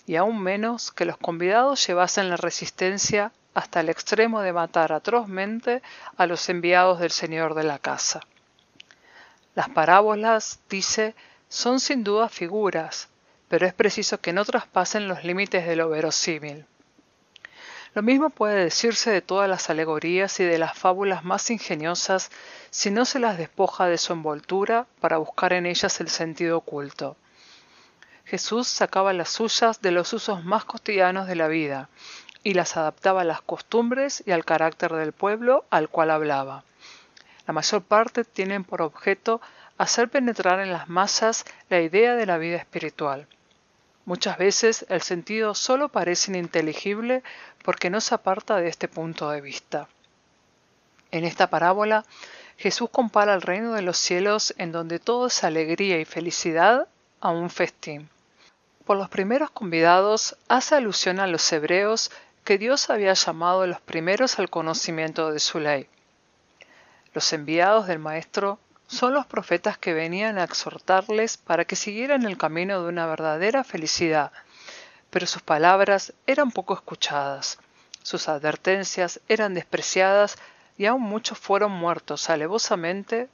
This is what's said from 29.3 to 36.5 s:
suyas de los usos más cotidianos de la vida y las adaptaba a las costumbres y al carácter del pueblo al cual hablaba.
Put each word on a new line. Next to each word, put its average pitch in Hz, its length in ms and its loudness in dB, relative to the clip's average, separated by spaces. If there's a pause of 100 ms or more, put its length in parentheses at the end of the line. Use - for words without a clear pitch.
suyas 226 520 0
de 190 80 2
los 175 220 0
usos 208 320 -6
más 202 200 0
cotidianos 190 640 0
de 185 80 -4
la 160 140 2
vida 143 400 -2 (560)
y 202 100 0
las 175 220 0
adaptaba 180 460 2
a - 20 2
las - 180 -2
costumbres 240 840 -2
y 202 60 -4
al 165 140 2
carácter 160 480 0
del 160 200 -4
pueblo 240 580 2
al 160 180 2
cual 160 240 2
hablaba. 139 500 -2 (840)